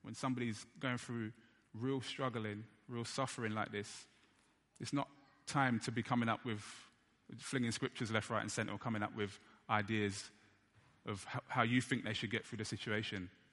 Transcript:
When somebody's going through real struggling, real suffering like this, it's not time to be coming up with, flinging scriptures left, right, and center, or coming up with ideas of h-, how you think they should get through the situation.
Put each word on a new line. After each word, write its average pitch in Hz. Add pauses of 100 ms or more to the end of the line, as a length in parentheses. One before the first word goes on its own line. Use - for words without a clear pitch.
When 113
somebody's 120 (140)
going 123
through 117 (420)
real 127
struggling, 110 (240)
real 120
suffering 123
like 107
this, - (760)
it's -
not 143 (400)
time 131
to -
be 117
coming 120
up 110
with, 107 (760)
flinging 120
scriptures 120
left, 110
right, 110
and 107
center, 107
or 101
coming 110
up 107
with 101 (300)
ideas 104 (760)
of 107
h-, 127
how 123
you 120
think 120
they 107
should 107
get 113
through 117
the 107
situation. 107 (240)